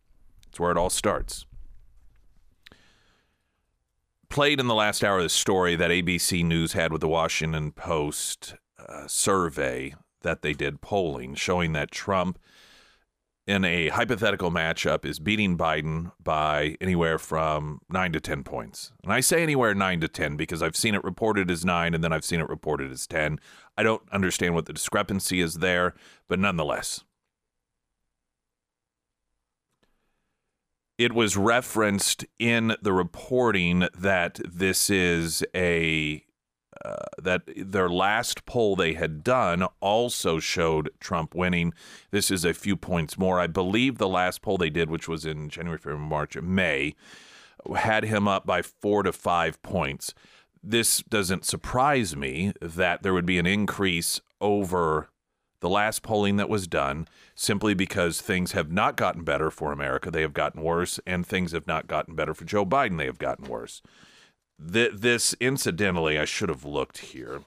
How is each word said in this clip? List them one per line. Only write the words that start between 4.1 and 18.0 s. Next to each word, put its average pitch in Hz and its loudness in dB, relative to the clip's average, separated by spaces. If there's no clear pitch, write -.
Played 147 4
in 127 0
the 120 4
last 107 4
hour 101 4
of 90 4
the 82 2
story 90 4
that 85 4
A 90 4
B 87 2
C 85 0
News 82 2
had 82 2
with 80 -2
the 82 0
Washington 80 0
Post, - -4
uh, - -16
survey 71 0
that 82 -2
they 78 -2
did, 71 -4
polling, 71 -4
showing 87 0
that 73 -2
Trump 92 -2
in 95 2
a 85 2
hypothetical 101 0
matchup 82 0
is 73 -6
beating 101 2
Biden 80 -2
by 76 0
anywhere 82 2
from 76 -2
nine 92 -2